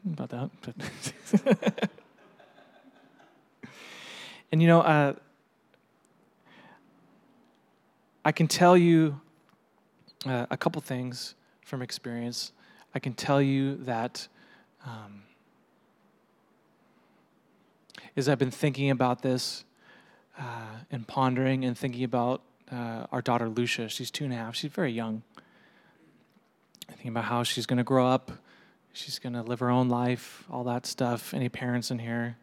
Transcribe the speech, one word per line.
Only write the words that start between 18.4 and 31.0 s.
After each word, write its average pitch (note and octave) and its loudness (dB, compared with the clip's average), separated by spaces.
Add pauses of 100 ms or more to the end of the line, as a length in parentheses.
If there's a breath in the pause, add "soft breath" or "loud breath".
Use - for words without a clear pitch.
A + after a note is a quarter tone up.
thinking C#3 0
about B2 0
this, - -4 (720 soft breath)
uh, A2+ -12 (100)
and A#2+ -8
pondering C3 2
and B2 -2
thinking B2+ -4
about, B2 0 (300)
uh, A#2 -8
our B2+ -2
daughter A#2+ 0
Lucia, A#2 -2
she's B2 -8
two - -6
and C3+ -4
a A#2+ -4
half, A2+ -8
she's D3+ -6
very D#3 -2
young. A2+ -4 (1700 soft breath)
Thinking - -14
about A2+ -4
how A#2+ 0
she's A#2 -4
gonna B2 2
grow B2+ 4
up, B2+ 2 (640 soft breath)
she's - -10
gonna A#2+ -6
live A#2+ -4
her B2 0
own B2+ 4
life, B2 -2
all B2 -6
that B2 -4
stuff. A#2+ -2